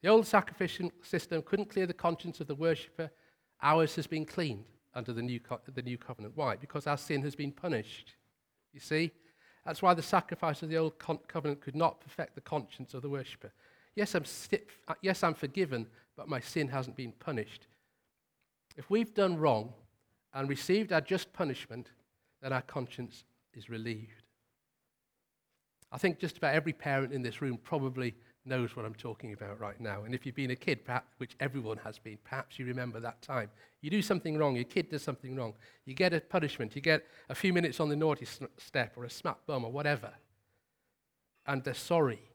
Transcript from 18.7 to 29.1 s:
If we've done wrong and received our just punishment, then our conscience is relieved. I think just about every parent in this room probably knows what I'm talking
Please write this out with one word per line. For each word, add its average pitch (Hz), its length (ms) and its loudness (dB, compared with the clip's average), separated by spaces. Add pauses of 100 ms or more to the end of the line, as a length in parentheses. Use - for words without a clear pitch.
If - 140 -8
we've 226 240 4
done 185 240 6
wrong 123 340 6 (640)
and 135 160 -2
received 185 420 2
our 160 80 6
just 180 320 -2
punishment, 123 600 -6 (480)
then 135 120 -4
our 127 100 2
conscience - 600 -8 (280)
is 107 160 -18
relieved. 113 480 -8 (1700)
I 131 80 -10
think 175 200 2
just - 180 -4
about 147 180 2
every 156 180 2
parent 135 400 0
in 135 100 -2
this 117 180 -4
room 127 220 -2
probably 127 520 -2 (300)
knows 127 320 -2
what 117 80 -8
I'm 110 100 -8
talking 113 380 -10